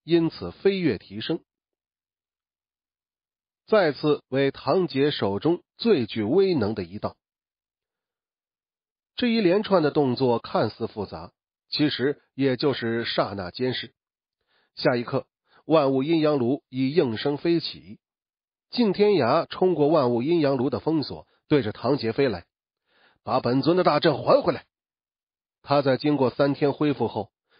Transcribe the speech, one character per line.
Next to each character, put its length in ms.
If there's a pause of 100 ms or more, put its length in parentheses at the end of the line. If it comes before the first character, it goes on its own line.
因 280
此 180
飞 300
跃 180
提 240
升。 220 (2250)
再 280
次 340
为 240
唐 360
杰 220
手 300
中 240 (140)
最 280
具 160
威 320
能 220
的 80
一 160
道。 160 (2000)
这 120
一 140
连 220
串 180
的 80
动 260
作 220
看 320
似 160
复 200
杂， 260 (380)
其 200
实 320 (140)
也 220
就 160
是 320
刹 300
那 160
间 220
事。 200 (840)
下 200
一 80
刻， 220 (400)
万 280
物 100
阴 160
阳 180
炉 320
已 220
应 260
声 200
飞 240
起， 380 (720)
晋 240
天 200
涯 340
冲 280
过 120
万 240
物 100
阴 180
阳 180
炉 120
的 100
封 220
锁， 240 (220)
对 160
着 80
唐 260
杰 140
飞 160
来 180 (760)
：“把 160
本 220
尊 160
的 60
大 160
阵 220
还 220
回 100
来！” 120 (1000)
他 180
在 140
经 220
过 120
三 240
天 200
恢 200
复 140
后， 240 (280)